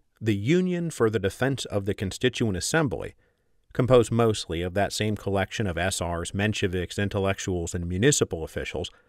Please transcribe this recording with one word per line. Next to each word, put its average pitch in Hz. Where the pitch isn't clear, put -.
the 107
Union 170
for 113
the 110
Defense 123
of 98
the 98
Constituent 110
Assembly, 90
composed 123
mostly 110
of 90
that 98
same 107
collection 98
of 85
S 92
Rs, 85
Mensheviks, 98
intellectuals, 95
and 85
municipal 92
officials -